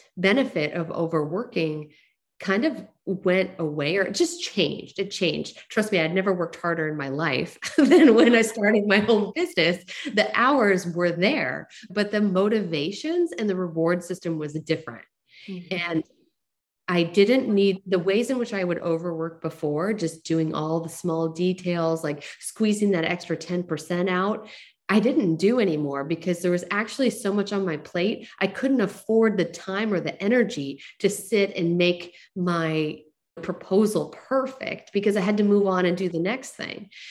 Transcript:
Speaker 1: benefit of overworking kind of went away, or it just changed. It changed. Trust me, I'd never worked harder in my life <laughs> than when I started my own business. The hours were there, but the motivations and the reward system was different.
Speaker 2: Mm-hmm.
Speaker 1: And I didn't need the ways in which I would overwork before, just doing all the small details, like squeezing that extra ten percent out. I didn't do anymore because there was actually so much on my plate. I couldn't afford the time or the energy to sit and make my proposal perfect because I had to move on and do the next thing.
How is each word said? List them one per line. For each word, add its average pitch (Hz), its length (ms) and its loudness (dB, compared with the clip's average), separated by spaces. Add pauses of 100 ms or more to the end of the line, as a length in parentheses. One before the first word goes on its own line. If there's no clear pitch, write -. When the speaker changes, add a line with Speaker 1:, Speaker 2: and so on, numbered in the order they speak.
(180)
Speaker 1:
benefit 185 560 0
of 165 180 -6
overworking 160 1000 -4 (480)
kind 196 260 0
of 277 200 -4 (200)
went 185 540 0
away, 151 380 -2
or 196 60 2
it 208 120 -4
just - 260 -2
changed. - 580 -2
It 196 120 -6
changed. 156 480 -4 (100)
Trust 208 220 -2
me, 185 80 2
I'd 160 160 0
never 190 180 2
worked 175 240 -4
harder 165 300 -2
in 156 100 -4
my 139 120 -6
life 143 480 -2 (100)
<laughs> - 100 -2
than 285 380 8
when 233 200 8
I 226 60 6
started 214 460 2
my 208 180 4
own 208 300 2
business. 180 480 0 (300)
The 202 200 2
hours 208 540 2
were 175 240 0
there, 170 580 -2 (200)
but 208 220 -2
the 214 100 0
motivations 202 1120 0
and 220 180 -4
the 185 60 -2
reward 175 480 -2
system 175 360 -6
was 147 140 -8
different. 151 520 -6 (420)
Speaker 2:
Mm-hmm. 180 280 -10 (160)
Speaker 1:
And 160 120 -2 (840)
I 175 160 2
didn't 208 440 4
need 196 400 2
the 185 120 0
ways 196 300 0
in 262 80 -2
which 220 160 -4
I 196 100 -2
would 175 160 -2
overwork 165 600 -4
before, 160 520 -2
just 165 300 -4
doing 160 300 0
all 156 280 -2
the 165 80 -10
small 165 400 -2
details, 175 720 -2
like 147 200 -4 (160)
squeezing 208 520 0
that 165 140 2
extra 175 300 -4
ten 175 280 -4
percent 175 440 -4
out. 190 400 -2 (400)
I 202 120 4
didn't 208 380 2
do 214 220 2
anymore 151 440 0
because 170 380 -2
there 180 100 2
was 175 180 0
actually 220 400 0
so 196 240 -2
much 202 180 -2
on 196 140 -2
my 156 120 -2
plate. 175 500 -4 (120)
I 196 60 2
couldn't 254 360 0
afford 220 540 2
the 180 100 2
time 196 460 -6
or 180 80 0
the 151 220 -6
energy 196 600 0 (160)
to 196 100 2
sit 196 460 0
and 170 200 0
make 175 380 0 (220)
my 160 640 -2 (420)
proposal 190 720 0 (140)
perfect - 640 -4
because 202 240 0
I 196 40 0
had 208 160 2
to 214 60 2
move 202 220 6
on 180 220 2
and 175 100 0
do 185 100 -2
the 170 120 -4
next 220 320 -4
thing. - 400 -12 (200)